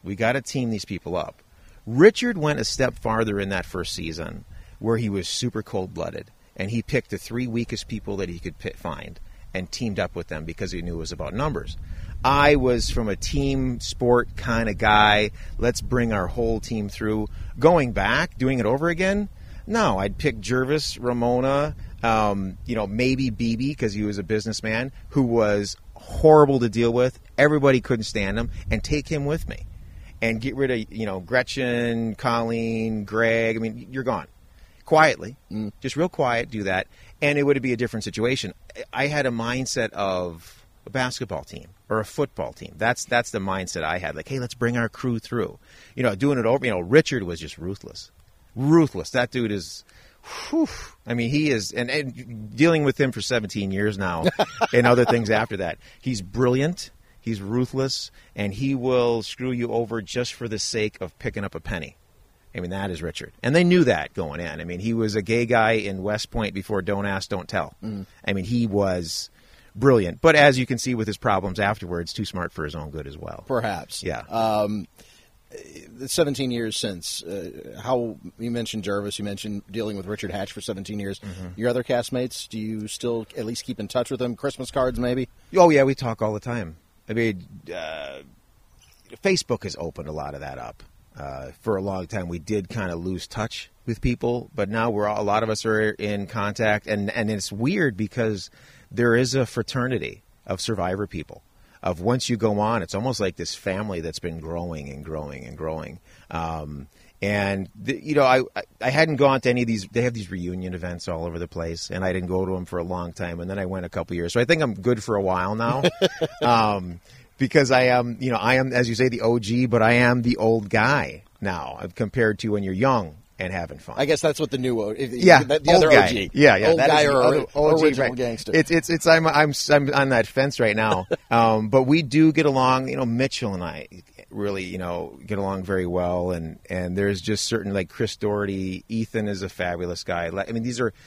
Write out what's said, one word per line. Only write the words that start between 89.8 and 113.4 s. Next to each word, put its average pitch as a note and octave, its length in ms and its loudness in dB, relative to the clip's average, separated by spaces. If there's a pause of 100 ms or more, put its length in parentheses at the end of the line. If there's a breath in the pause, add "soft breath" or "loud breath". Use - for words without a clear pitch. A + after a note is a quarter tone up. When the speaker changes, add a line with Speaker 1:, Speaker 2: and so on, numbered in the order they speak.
Speaker 1:
a D#2 60 -8
lot C#2+ 220 -8
of C#2+ 40 -12
that C#2 180 -10
up. A#1+ 260 -14 (360)
Uh, C2+ 320 -10 (100)
for A2 140 0
a F#2 60 -2
long F#2+ 260 -4
time, F#2+ 220 -6
we F2 100 -6
did G2 300 -4
kinda F#2 260 -4
lose F2 320 -6
touch - 420 -8 (160)
with A2+ 160 -6
people, A#2+ 540 0
but G2+ 140 -2
now A2+ 200 0
we're G#2 180 0
all, G#2 140 -2
a - 20 -2
lot G#2 200 2
of A2 60 -2
us G#2+ 160 -2
are G#2+ 260 2
in G2+ 340 -4
contact, G#2 600 0
and, G#2 240 -2
and A2 180 -2
it's G#2 220 -4
weird C3+ 440 0
because G#2+ 540 -2 (400 soft breath)
there A#2 260 4
is B2 200 2
a C3 100 2
fraternity A#2 800 -4 (240)
of F#2+ 140 -4
Survivor F#2+ 440 -2
people. - 380 -12 (400 soft breath)
Of F2 160 -2
once A#2+ 300 0
you A#2+ 80 0
go G#2 240 2
on, A2 200 2
it's E2+ 140 -8
almost A2 240 -2
like F#2+ 160 0
this - 180 -8
family G2 460 -4
that's D#2+ 200 -8
been E2 200 -8
growing D#2+ 500 -8
and C#2 140 -12
growing D2 420 -10
and C#2 120 -14
growing. D#2 420 -8 (320 soft breath)
Um, D#2 560 -6 (340 soft breath)
and, G2 540 -2
the, - 260 -6
you D3+ 140 -2
know, C#3+ 80 6
I, C3 160 6 (160)
I, - 80 -6 (180)
I A#2 80 0
hadn't D3+ 280 2
gone C3+ 240 4
to B2+ 80 2
any B2 120 2
of A#2+ 60 4
these, G#2+ 220 0
they A#2 120 0
have A#2+ 120 0
these G2 180 -8
reunion F2+ 420 -6
events F2 340 -8
all E2+ 180 -4
over E2+ 120 -6
the E2+ 100 -6
place, E2 440 -8
and F#2 120 -4
I F#2 80 2
didn't F2+ 180 -2
go F#2 160 0
to F#2 100 -2
'em F2+ 100 -6
for F2 140 -4
a E2+ 40 -2
long F2 300 -6
time, F2 260 -6
and F2 100 -8